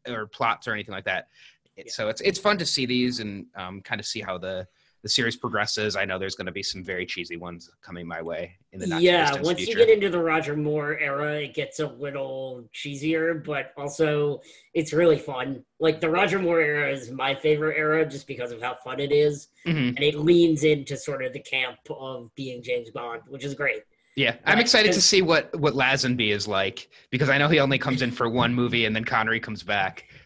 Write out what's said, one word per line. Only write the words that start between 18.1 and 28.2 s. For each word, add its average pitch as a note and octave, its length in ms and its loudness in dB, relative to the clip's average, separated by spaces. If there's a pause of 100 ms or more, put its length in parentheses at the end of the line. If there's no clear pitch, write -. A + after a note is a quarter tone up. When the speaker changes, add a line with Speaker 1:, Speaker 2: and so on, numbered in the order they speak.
Speaker 2:
because B2 240 -8
of A#2 100 -12
how B2 220 -6
fun C3 160 -6
it C#3 100 -2
is, D3 380 4 (180)
Speaker 1:
Mm-hmm. C3 300 2
Speaker 2:
and - 40 -8
it C#3+ 160 4
leans E3 460 6
into C#3+ 340 2
sort C3+ 280 -6
of B2+ 80 -6
the C3+ 80 -12
camp B2+ 380 -4 (120)
of C3 460 -12
being B2+ 260 -10
James A#2+ 280 -4
Bond, A#2 360 -8
which C3+ 180 -12
is C#3+ 100 -6
great. C3+ 280 -4 (320)
Speaker 1:
Yeah, B2+ 300 2
I'm G3+ 120 4
Speaker 2:
Right. A3+ 40 6
Speaker 1:
excited A#3+ 320 6
to - 40 2
Speaker 2:
And F#3+ 60 2
Speaker 1:
see F#3+ 200 6
what, E3 360 2
what D3+ 140 4
Lazenby B2+ 600 2
is G2+ 140 -2
like, G2 440 -2 (200)
because C3+ 200 2
I C#3 80 4
know D3 100 4
he D#3 120 6
only C3+ 180 2
comes C3 240 -2
in A#2+ 80 0
for A#2+ 180 -2